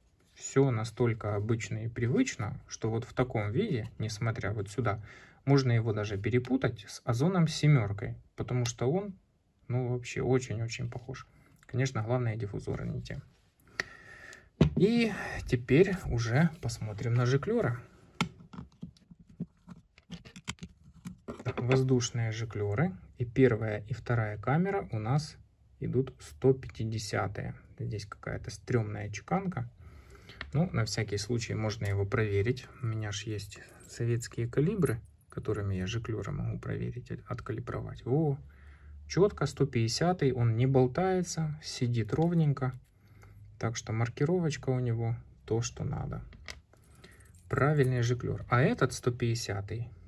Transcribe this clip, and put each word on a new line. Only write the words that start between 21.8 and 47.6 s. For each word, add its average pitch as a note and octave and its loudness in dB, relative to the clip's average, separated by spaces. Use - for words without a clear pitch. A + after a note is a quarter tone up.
жиклёры. A2 0
И A#2+ -2
первая, A2+ 2
и - -4
вторая A2 -2
камера F#3+ 0
у A2+ -2
нас A#2+ -2
идут A#2 0
сто - 4
пятидесятые. A2 -4
Здесь A2+ -6
какая-то - -10
стрёмная G#2+ -4
чеканка. F3 -4
Ну, E3 2
на A2+ 2
всякий A2+ -2
случай A#2 -2
можно A2 -2
его G2+ 2
проверить. G2+ 0
У A#2 -2
меня A2 -2
ж G2+ -6
есть G#2+ -8
советские A#2 -2
калибры, C#3 2
которыми G2+ -2
я F#2 -2
жиклёры A2 -4
могу - -4
проверить, A#1+ -4
от-, - -8
откалибровать. - -8
Во, C#3 2
чётко, F#3 4
сто C3+ 0
пятидесятый, C3+ 2
он A#2 4
не B2+ 4
болтается, D3+ 2
сидит A#2+ 0
ровненько. D#3 4
Так A2+ -2
что - -6
маркировочка C#3+ 0
у B2+ 2
него A#2 0
то, A2+ 0
что - -6
надо. - -6
Правильный B2+ 4